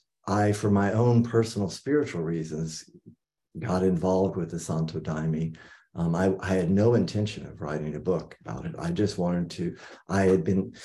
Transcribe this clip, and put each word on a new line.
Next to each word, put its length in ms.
I, 240
for 180
my 240
own 300
personal 480
spiritual 500
reasons, 640
got 240
involved 540
with 160
the 80
Santo 400
Daime. 580
Um, 220
I, 240
I 140
had 180
no 220
intention 520
of 140
writing 380
a 20
book 400
about 260
it. 140
I 120
just 260
wanted 340
to, 240
I 140
had 240
been 280